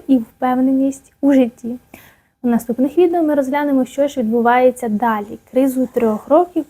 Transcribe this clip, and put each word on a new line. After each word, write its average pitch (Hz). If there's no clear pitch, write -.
і 269
впевненість 262
у 285
житті. 240
У 247
наступних 240
відео 349
ми 302
розглянемо, 277
що 277
ж 277
відбувається 240
далі. 214
Кризу 254
трьох 220
років, 330